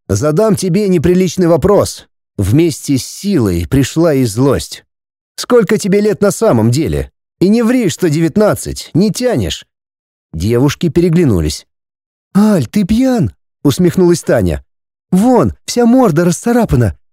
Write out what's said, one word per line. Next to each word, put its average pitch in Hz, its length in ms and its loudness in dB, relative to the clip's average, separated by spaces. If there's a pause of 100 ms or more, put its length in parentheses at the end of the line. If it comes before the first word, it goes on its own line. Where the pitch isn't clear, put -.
задам 151 480 0
тебе 190 340 -2
неприличный 180 600 0
вопрос». 165 600 0 (300)
Вместе 139 600 0
с 117 60 -8
силой 107 640 -2
пришла 147 460 0
и 131 100 0
злость. 117 600 -2 (500)
«Сколько 226 420 0
тебе 202 240 0
лет 208 220 -2
на 202 80 2
самом 123 400 2
деле? 95 400 -2 (300)
И 175 80 2
не 226 140 2
ври, 240 260 0
что 180 200 -2
девятнадцать, 160 840 -2
не 196 160 2
тянешь». 160 560 -4 (680)
Девушки 120 560 0
переглянулись. 156 800 0 (720)
«Аль, 202 300 2
ты 208 180 -2
пьян?» 226 480 0 (320)
усмехнулась 175 580 2
Таня. 92 420 -2 (460)
«Вон, 190 440 2 (100)
вся 240 200 -2
морда 226 400 2
расцарапана, 170 720 0 (160)